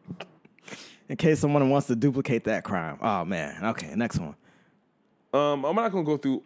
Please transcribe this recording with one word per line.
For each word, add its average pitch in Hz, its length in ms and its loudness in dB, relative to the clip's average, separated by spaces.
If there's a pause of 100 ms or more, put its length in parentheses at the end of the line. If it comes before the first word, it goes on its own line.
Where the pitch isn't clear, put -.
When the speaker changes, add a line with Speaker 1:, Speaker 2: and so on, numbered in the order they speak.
(1080)
Speaker 1:
In 139 80 -6
case 156 220 4
someone 143 300 4
wants 139 180 4
to 123 80 2
duplicate 127 500 2
that 107 180 -2
crime. 82 380 -4
Oh, 98 240 0
man. 80 400 -6
Okay, 82 280 -4
next 110 260 -2
one. 78 160 -8 (1000)
Speaker 2:
Um, 143 320 0
I'm 165 100 0
not 226 160 0
gonna 180 140 0
go 151 120 0
through 135 280 0